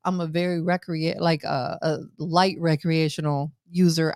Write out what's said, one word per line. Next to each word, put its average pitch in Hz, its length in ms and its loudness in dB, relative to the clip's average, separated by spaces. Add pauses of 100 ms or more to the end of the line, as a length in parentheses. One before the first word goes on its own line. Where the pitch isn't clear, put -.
I'm 180 160 -2
a 170 60 -2
very 175 340 0
recrea-, 165 600 -2
like, 165 240 0
a, - 380 -4
a 156 160 0 (200)
light 175 420 2
recreational 156 920 0 (180)
user. 165 460 2